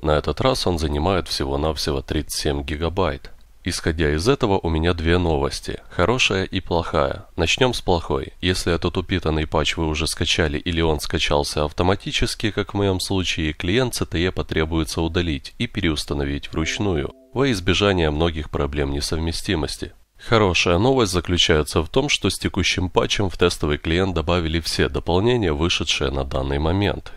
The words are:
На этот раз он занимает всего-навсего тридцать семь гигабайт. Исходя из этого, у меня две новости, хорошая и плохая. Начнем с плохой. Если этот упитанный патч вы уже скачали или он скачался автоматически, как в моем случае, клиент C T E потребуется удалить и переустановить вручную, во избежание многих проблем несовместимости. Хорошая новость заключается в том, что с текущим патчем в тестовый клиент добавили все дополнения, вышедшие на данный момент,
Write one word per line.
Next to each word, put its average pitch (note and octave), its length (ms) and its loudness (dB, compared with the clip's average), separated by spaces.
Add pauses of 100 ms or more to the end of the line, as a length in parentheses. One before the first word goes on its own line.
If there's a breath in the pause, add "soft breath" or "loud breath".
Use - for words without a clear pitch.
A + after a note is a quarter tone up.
На D2+ 160 2
этот D2+ 240 -2
раз C3 240 0
он F2 140 0
занимает D#2+ 480 0
всего-навсего C#2+ 760 -2
тридцать - 320 -4
семь C#2+ 300 -2
гигабайт. D#2+ 640 -2 (340)
Исходя D#2+ 520 0
из E2+ 120 0
этого, A2 300 4
у E2+ 100 -2
меня E2 280 2
две E2 240 2
новости, D2 640 -2 (100)
хорошая F#2+ 540 2
и - 140 -4
плохая. D#2+ 680 0 (100)
Начнем E2 400 0
с - 60 -6
плохой. D#2+ 600 -2
Если F2+ 320 0
этот E2+ 240 -2
упитанный D#2+ 480 -2
патч D#2 320 -2
вы D#2+ 80 -2
уже D#2 220 -2
скачали D2+ 500 0
или E2 240 -2
он D#2 180 2
скачался D2 640 0
автоматически, G2+ 840 -2
как - 240 -4
в G2+ 40 -4
моем G2 220 2
случае, F2 540 -2
клиент A2+ 400 0
C - 140 -2
T D#2+ 100 -4
E F2+ 140 2
потребуется D#2+ 680 -2
удалить E2 580 -2
и A#2+ 80 -2
переустановить C#2+ 840 -2
вручную, E2 640 -2 (220)
во C3+ 160 2
избежание F#2 580 2
многих D2+ 400 0
проблем C#2+ 440 -2
несовместимости. D#2+ 1000 -4 (300)
Хорошая F#2 540 4
новость A#2 360 4
заключается E2 680 2
в D2+ 80 -6
том, C#3 180 2
что - 220 0
с - 80 -2
текущим F2+ 540 0
патчем - 360 2
в - 100 -6
тестовый D#2 420 2
клиент F2+ 340 0
добавили E2+ 460 0
все - 280 0
дополнения, F#2 640 2
вышедшие D2 600 0
на C2+ 120 -2
данный C#2 360 -2
момент, E2+ 580 0